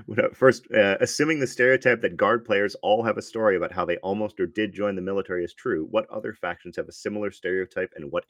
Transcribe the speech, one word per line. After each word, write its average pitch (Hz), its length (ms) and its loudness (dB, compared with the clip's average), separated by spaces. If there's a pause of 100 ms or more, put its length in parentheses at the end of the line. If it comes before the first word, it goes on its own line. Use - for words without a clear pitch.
What - 180 0
up? - 120 -4
First, - 360 6
uh, 98 280 6
assuming 151 400 2
the 131 60 0
stereotype 123 560 2
that 90 140 -2
guard 113 280 2
players 101 320 0
all 107 260 2
have 110 160 -2
a 113 40 -6
story 107 340 0
about 82 160 -4
how 90 120 -2
they 85 140 0
almost 104 400 -4
or 90 80 0
did 104 260 -4
join 98 220 -2
the 92 80 -6
military 92 420 -4
is 85 100 -8
true, 80 320 -6
what 107 220 -4
other 110 260 -10
factions 87 420 -10
have 78 120 -8
a - 40 -20
similar 104 380 -8
stereotype, 92 680 -6
and 73 160 -14
what 87 180 -4